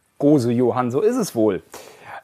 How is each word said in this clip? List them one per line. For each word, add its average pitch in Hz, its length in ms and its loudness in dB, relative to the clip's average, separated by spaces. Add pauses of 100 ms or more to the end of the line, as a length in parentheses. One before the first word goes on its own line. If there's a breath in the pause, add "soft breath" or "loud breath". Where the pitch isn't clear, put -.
(180)
Gose-Johann, 123 760 2
so 135 80 -2
ist 220 160 2
es 226 200 -4
wohl. 107 280 0 (600 loud breath)